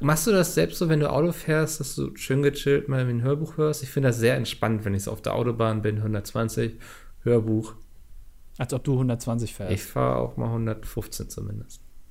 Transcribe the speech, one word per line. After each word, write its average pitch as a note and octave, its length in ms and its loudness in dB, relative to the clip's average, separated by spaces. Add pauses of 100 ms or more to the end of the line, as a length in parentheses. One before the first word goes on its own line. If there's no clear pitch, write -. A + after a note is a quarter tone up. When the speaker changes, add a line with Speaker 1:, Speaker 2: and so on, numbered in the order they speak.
Speaker 1:
machst D3+ 260 2
du A3+ 60 6
das F3+ 220 4
selbst D#3+ 240 2
so, F3 100 2
wenn D#3 100 4
du D3 120 4
Auto E3 200 4
fährst, D#3 480 0
dass - 160 -6
du C3+ 220 -4
schön C3+ 260 0
gechillt C#3+ 460 2
mal C3 180 2
ein A#2+ 160 0
Hörbuch D3 340 0
hörst? D3+ 280 0
Ich C3 60 -10
finde C3+ 180 2
das A2+ 100 2
sehr A#2 180 4
entspannt, A2 480 0
wenn G2 100 0
ich G2+ 100 0
so G#2+ 80 -4
auf G#2+ 100 -8
der - 140 -2
Autobahn A2+ 460 0
bin, G#2+ 200 0
hundertzwanzig, A2+ 720 -2 (480)
Hörbuch. A2 520 2 (840)
Speaker 2:
Als C3 160 -4
ob B2 80 -4
du C#3 160 2
hundertzwanzig A#2+ 560 0
fährst. - 200 -4
Speaker 1:
Ich G2 100 -2
fahre B2+ 320 0
auch A#2+ 200 -2
mal A#2+ 140 -2
hundertfünfzehn A2+ 800 -4
zumindest. G2+ 520 -10 (280)